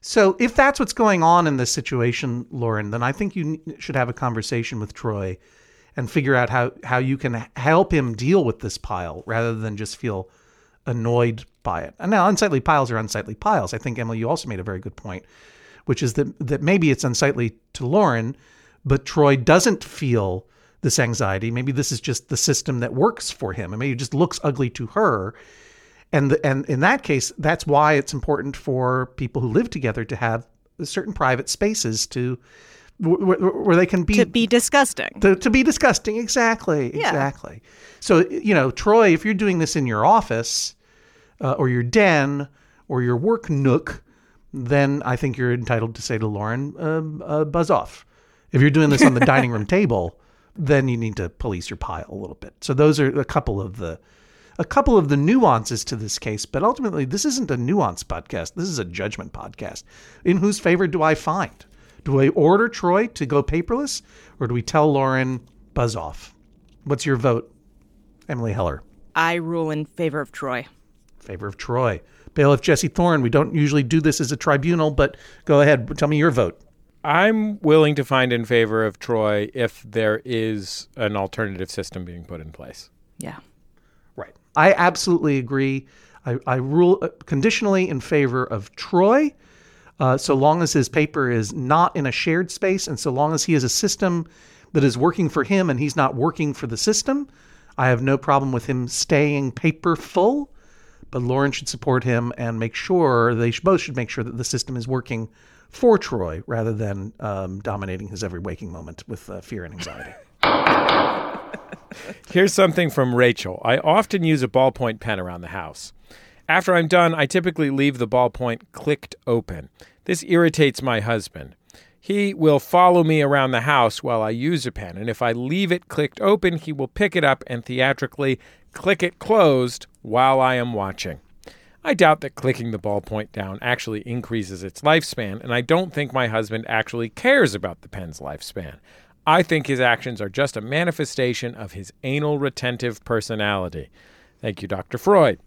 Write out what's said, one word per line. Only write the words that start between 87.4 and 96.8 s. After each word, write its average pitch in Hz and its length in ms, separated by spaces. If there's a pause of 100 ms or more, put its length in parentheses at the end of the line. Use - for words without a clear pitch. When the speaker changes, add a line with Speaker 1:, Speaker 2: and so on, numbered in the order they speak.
Speaker 1:
in 135 120
favor 131 440
of 107 320
Troy, 233 580 (640)
uh, 131 200
so 143 160
long 151 280
as 156 120
his 135 140
paper 151 420
is 110 240
not 156 420
in 147 100
a 143 60
shared 170 400
space 190 340
and 139 140
so 147 100
long 147 220
as 156 120
he 170 100
has 131 100
a 123 40
system 175 580 (480)
that 143 100
is 120 120
working 165 320
for 147 140
him 185 280
and 123 100
he's 147 160
not 151 180
working 147 400
for 139 140
the 113 80
system, 269 520 (500)